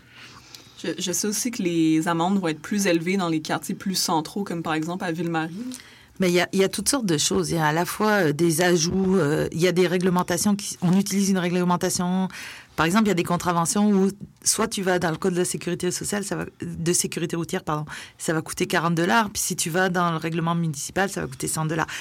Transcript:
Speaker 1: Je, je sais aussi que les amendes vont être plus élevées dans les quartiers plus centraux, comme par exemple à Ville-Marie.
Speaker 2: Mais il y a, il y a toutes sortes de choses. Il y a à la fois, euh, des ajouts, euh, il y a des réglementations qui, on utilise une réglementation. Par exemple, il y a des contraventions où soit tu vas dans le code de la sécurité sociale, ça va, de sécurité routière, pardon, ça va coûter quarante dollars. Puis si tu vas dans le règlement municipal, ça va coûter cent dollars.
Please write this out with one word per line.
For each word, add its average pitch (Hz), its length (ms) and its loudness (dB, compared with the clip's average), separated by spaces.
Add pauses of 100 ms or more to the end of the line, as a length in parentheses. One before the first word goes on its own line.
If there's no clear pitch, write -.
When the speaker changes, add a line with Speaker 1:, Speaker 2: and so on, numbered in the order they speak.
(840)
Speaker 1:
Je, 185 140 -4
je 180 140 -4
sais 175 160 -2
aussi 214 240 -2
que 214 120 -4
les 160 440 2
amendes 180 320 2
vont 175 80 0
être 151 120 -2
plus 202 260 -2
élevées 175 320 2
dans 175 120 0
les 160 120 0
quartiers 165 340 -4
plus 190 200 -6
centraux, 175 480 -2
comme 175 180 -6
par 165 120 -4
exemple 170 300 -4
à 175 80 -2
Ville-Marie. 165 440 -4 (640)
Speaker 2:
Mais 185 100 2
il 175 40 4
y 175 60 4
a, 170 140 2
il 190 60 2
y 196 40 6
a 190 60 2
toutes 196 200 -4
sortes 269 160 0
de 170 120 2
choses. 180 320 0
Il 170 60 -2
y 165 40 0
a 156 80 4
à 147 60 2
la 170 120 2
fois, 208 420 2
euh, 147 60 2
des 165 280 2
ajouts, 180 560 4
euh, 151 340 2
il 165 80 -4
y 180 80 4
a 180 60 4
des 180 140 4
réglementations 180 680 2
qui, - 260 -6
on 180 160 4
utilise 196 320 2
une 190 80 2
réglementation. 180 920 0 (480)
Par 156 80 4
exemple, 202 200 4
il 208 40 4
y - 20 4
a 180 40 2
des 165 80 2
contraventions 180 680 2
où 196 180 4 (320)
soit - 280 0
tu 208 120 -6
vas 180 160 2
dans 165 140 0
le 156 60 -4
code 185 160 0
de 170 60 0
la 180 60 2
sécurité 175 460 -4
sociale, 196 320 -6
ça 175 140 -6
va, 160 80 -6 (160)
de 170 320 -2
sécurité 170 420 -2
routière, 170 300 -4
pardon, 151 200 -2 (320)
ça - 140 -4
va 160 100 0
coûter - 240 -4
quarante 170 300 0
dollars. 202 340 2
Puis - 120 -6
si - 160 -4
tu - 120 -4
vas 185 200 2
dans 175 220 0
le 160 60 -2
règlement 165 380 -2
municipal, 170 540 -2
ça 190 100 -6
va 156 80 -4
coûter 135 220 -8
cent 156 160 -2
dollars. 156 220 -2 (140)